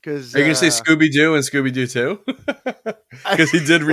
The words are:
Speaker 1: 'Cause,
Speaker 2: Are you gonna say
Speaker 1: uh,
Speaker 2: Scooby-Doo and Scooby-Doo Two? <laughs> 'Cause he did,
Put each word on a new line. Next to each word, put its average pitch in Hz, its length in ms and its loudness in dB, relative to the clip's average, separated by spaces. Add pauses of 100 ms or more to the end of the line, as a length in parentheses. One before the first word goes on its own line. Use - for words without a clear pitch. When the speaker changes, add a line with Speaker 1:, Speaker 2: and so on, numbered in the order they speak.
Speaker 1:
'Cause, 139 320 -8
Speaker 2:
Are 139 40 2
you 143 60 2
gonna 156 100 2
say 165 120 2
Speaker 1:
uh, - 20 4
Speaker 2:
Scooby-Doo 156 680 2
and 143 80 0
Scooby-Doo 131 440 -2
Two? 131 360 -4
<laughs> - 1000 -12
'Cause 165 260 2
he 170 80 2
did, 160 220 2 (120)